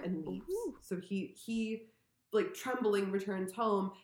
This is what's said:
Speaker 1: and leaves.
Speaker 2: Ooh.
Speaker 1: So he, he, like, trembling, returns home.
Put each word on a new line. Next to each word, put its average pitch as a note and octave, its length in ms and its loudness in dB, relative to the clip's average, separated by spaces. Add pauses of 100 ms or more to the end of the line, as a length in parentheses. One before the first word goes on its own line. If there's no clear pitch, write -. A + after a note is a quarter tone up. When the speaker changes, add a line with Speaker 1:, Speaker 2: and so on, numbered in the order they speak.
Speaker 1:
and D#3+ 200 -2
leaves. F#3 240 -6
Speaker 2:
Ooh. G#4 320 -2
Speaker 1:
So F3+ 200 -4
he, F#3+ 360 -4
he, A3 500 -4 (440)
like, G3+ 220 4
trembling, G#3 580 2
returns F#3+ 400 0
home. G3+ 400 2 (120)